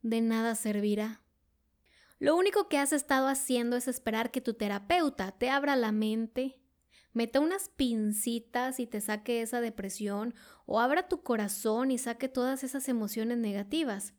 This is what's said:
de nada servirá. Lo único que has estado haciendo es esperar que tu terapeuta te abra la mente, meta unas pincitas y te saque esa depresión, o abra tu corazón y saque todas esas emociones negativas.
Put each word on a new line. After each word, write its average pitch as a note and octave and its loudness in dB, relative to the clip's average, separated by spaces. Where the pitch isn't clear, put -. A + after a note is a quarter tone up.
de A3+ 0
nada A3+ 2
servirá. G#3 -2
Lo C#4+ 4
único G4 4
que D4+ 2
has C#4 2
estado C4+ 2
haciendo B3 0
es B3 -2
esperar A#3 -2
que - -2
tu A#3 -4
terapeuta G#3 0
te B3 -2
abra C#4 2
la A3+ 2
mente, A3 -2
meta A#3 0
unas F4+ 0
pincitas A#3 -2
y A#3+ -2
te G#3 -6
saque G#3+ -2
esa A3+ -4
depresión, G#3 -4
o G#3+ 0
abra D4 2
tu E4+ -2
corazón A3 0
y B3+ 0
saque A#3+ -4
todas C4 -2
esas C4+ -6
emociones A3+ -2
negativas. G#3 -2